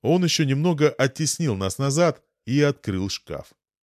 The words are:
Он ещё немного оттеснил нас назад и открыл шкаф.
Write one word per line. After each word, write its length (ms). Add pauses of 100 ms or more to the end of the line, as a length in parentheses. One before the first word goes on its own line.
Он 180
ещё 220
немного 460
оттеснил 640
нас 220
назад 440 (220)
и 160
открыл 480
шкаф. 460 (300)